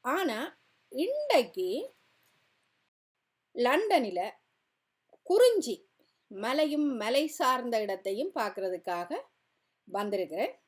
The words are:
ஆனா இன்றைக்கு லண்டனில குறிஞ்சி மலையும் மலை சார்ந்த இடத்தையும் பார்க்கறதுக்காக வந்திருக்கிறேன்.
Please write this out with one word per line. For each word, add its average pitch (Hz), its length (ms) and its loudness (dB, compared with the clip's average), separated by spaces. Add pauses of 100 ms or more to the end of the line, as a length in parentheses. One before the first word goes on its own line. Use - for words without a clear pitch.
ஆனா 269 340 -2 (540)
இன்றைக்கு 359 760 0 (1900)
லண்டனில 254 680 2 (1000)
குறிஞ்சி 415 520 6 (560)
மலையும் 285 680 0
மலை 247 300 0
சார்ந்த 247 540 0
இடத்தையும் 202 540 -4
பார்க்கறதுக்காக 185 760 -4 (760)
வந்திருக்கிறேன். 196 640 -4 (160)